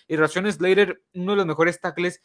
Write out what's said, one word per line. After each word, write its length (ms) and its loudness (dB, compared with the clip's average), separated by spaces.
y 80 -6
Rashawn 380 0
Slater, 480 2
uno 160 -4
de 60 0
los 100 0
mejores 340 0
tackles 440 -4